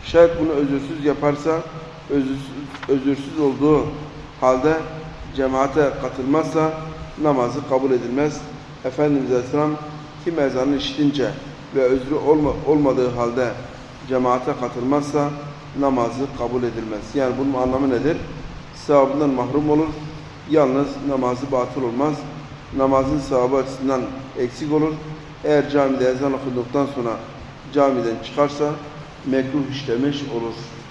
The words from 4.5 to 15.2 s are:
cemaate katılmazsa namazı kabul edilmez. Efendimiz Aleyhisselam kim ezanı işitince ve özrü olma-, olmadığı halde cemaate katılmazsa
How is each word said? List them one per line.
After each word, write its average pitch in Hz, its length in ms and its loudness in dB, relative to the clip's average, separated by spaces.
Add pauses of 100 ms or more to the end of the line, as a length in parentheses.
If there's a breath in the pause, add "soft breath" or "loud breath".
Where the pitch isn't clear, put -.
cemaate 135 540 2 (120)
katılmazsa 147 720 0 (480)
namazı 135 480 0
kabul 131 220 2
edilmez. 127 500 0 (440)
Efendimiz 139 460 2
Aleyhisselam 147 400 0 (540)
kim 170 140 -2
ezanı 135 360 2
işitince 139 560 0 (440)
ve 135 60 4
özrü 131 340 2
olma-, 143 380 4 (140)
olmadığı 135 420 4
halde 120 400 0 (600)
cemaate 127 500 2
katılmazsa 143 680 0 (500)